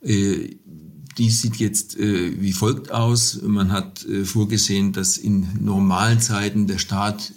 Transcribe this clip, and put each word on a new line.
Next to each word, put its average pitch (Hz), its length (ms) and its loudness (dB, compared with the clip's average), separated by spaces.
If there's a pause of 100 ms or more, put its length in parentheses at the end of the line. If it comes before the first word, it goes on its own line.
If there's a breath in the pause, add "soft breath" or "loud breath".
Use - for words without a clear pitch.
Äh, 101 540 0 (640)
die 117 120 4
sieht 113 280 0
jetzt, - 400 -2
äh, 92 440 0
wie 98 100 0
folgt - 400 -2
aus. 117 500 2
Man 101 300 2
hat, 95 340 -6
äh, 98 200 -4
vorgesehen, 101 680 0
dass 92 240 -2
in 98 300 0 (160)
normalen 98 560 4
Zeiten 104 480 0
der 95 100 -2
Staat, 101 600 -4